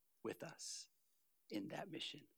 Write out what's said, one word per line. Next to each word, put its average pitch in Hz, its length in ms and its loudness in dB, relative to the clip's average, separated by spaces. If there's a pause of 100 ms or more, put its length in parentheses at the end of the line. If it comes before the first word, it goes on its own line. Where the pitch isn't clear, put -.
(220)
with - 200 0
us - 440 -2 (600)
in 160 200 4
that 151 220 0
mission, - 300 0 (180)